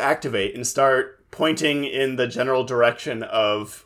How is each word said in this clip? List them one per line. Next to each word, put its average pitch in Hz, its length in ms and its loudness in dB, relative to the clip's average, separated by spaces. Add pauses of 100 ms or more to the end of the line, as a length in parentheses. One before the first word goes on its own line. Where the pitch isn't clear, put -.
activate 117 540 0
and 120 100 -8
start 135 540 2 (100)
pointing 151 560 0
in 131 300 -2
the 123 120 0
general 123 360 0
direction 120 580 0
of, 107 640 -2